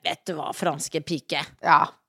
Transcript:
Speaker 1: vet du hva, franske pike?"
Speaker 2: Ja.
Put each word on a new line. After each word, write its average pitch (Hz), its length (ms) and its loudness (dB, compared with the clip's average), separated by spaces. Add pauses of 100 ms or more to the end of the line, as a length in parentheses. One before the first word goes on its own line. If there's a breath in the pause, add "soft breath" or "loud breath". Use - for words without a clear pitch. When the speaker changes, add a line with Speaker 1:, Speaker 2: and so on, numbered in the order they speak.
Speaker 1:
vet 165 220 -4
du 185 100 -4
hva, 151 180 -6
franske 160 500 -4
pike?" 147 380 -4 (200)
Speaker 2:
Ja. 160 260 6 (200)